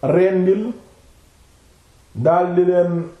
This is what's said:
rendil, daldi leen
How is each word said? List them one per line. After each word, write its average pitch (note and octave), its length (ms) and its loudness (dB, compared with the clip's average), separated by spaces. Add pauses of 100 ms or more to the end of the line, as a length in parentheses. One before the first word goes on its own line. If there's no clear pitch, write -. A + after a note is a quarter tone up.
rendil, F#3 680 0 (1400)
daldi F3 500 0
leen F3 400 0 (160)